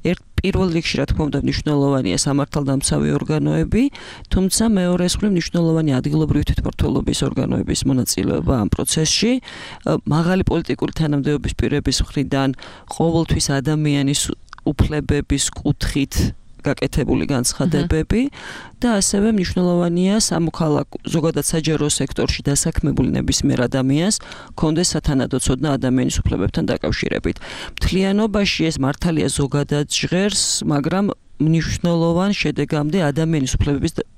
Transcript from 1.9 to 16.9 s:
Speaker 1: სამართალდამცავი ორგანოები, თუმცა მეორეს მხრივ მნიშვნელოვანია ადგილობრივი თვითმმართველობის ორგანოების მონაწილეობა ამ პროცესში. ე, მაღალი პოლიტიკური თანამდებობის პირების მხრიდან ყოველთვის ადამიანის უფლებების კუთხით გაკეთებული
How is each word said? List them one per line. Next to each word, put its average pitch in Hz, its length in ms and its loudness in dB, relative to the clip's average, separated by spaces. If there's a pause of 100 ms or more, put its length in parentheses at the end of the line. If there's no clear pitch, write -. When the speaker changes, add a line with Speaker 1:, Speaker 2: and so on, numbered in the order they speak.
Speaker 1:
სამართალდამცავი 143 920 0
ორგანოები, 156 720 0 (420)
თუმცა 190 420 2
მეორეს 180 480 2
მხრივ 208 160 0
მნიშვნელოვანია 165 680 2
ადგილობრივი 147 480 2
თვითმმართველობის - 760 0
ორგანოების - 640 0
მონაწილეობა - 720 0
ამ 104 140 0
პროცესში. - 640 0
ე, 262 80 0 (600)
მაღალი 170 400 2
პოლიტიკური 160 500 -2
თანამდებობის 147 640 0
პირების 127 440 0
მხრიდან 135 500 0 (360)
ყოველთვის 165 640 2
ადამიანის 143 720 2 (380)
უფლებების 143 920 0
კუთხით - 640 -2 (440)
გაკეთებული 131 680 0